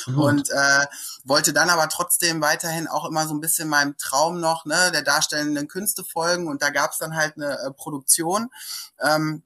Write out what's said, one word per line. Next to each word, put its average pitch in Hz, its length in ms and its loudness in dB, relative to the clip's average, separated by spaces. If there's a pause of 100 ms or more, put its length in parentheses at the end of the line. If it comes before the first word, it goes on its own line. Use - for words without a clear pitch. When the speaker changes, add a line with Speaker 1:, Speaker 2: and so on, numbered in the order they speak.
Speaker 1:
Gut. 127 100 -2
Speaker 2:
und, 143 320 2
äh, 139 360 4 (380)
wollte 143 300 2
dann 156 160 4
aber 160 180 4
trotzdem 165 540 0
weiterhin 160 480 -2
auch 156 160 -4
immer 156 240 -2
so 156 40 -4
ein 147 60 -4
bisschen 160 300 -2
meinem 143 280 2
Traum 165 440 0
noch, 160 240 0
ne, 175 260 2
der 151 120 -2
darstellenden 147 680 0
Künste 190 340 -6
folgen 170 460 -2
und 139 120 -6
da 143 80 2
gab's 143 280 0
dann 160 180 -6
halt 151 220 -2
eine, 143 220 -4
äh, 131 120 -6
Produktion, 165 800 -2 (500)
ähm, 156 460 2